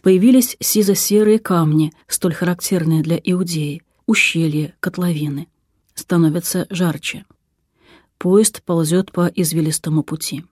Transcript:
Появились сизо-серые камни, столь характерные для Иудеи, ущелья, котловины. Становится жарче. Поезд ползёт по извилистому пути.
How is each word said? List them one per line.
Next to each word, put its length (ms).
Появились 580
сизо-серые 760
камни, 540
столь 260
характерные 680
для 200
Иудеи, 600
ущелья, 720
котловины. 680
Становится 760
жарче. 560
Поезд 460
ползёт 480
по 160
извилистому 760
пути. 500